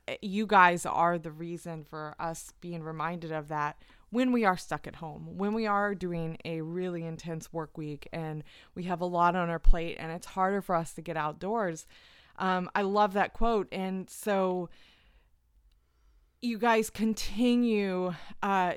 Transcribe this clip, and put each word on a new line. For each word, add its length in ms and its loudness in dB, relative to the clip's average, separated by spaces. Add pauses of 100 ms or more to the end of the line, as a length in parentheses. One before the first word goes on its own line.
uh, 160 -6
you 240 -2
guys 400 6
are 320 2
the 140 -10
reason 500 -10
for 380 -12
us 400 -8
being 240 -10
reminded 480 -6
of 160 -6
that 340 -4 (280)
when 200 2
we 140 2
are 120 4
stuck 300 -8
at 80 -10
home, 420 -14
when 180 0
we 120 -2
are 260 2
doing 520 -4
a 160 -4
really 440 -4
intense 480 -8
work 240 -8
week 360 -10
and 320 -8 (320)
we 80 -6
have 160 -4
a 60 0
lot 280 4
on 160 0
our 80 -2
plate 400 8
and 140 -8
it's 140 -12
harder 360 0
for 140 0
us 160 -4
to 100 -14
get 140 -8
outdoors. 720 -4 (500)
Um, 380 0
I 60 2
love 320 2
that 180 2
quote. 400 2
And 360 -4
so 640 0 (1700)
you 180 -4
guys 300 4
continue, 1300 2 (300)
uh, 320 2